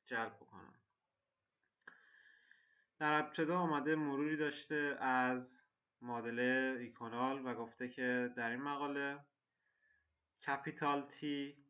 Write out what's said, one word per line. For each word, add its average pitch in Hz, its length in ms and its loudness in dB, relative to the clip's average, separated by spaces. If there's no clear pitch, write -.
جلب 113 300 -4
بکنم. - 380 -20
در 151 200 6
ابتدا 160 400 2
آمده 156 360 4
مروری 151 420 0
داشته 147 640 0
از 127 640 2
معادله 123 800 2
ایکونال 123 640 -2
و 123 80 -2
گفته 117 340 -6
که 123 480 0
در 117 140 -2
این 123 100 -4
مقاله 143 580 -2
کپیتال 143 600 -2
تی 143 480 -6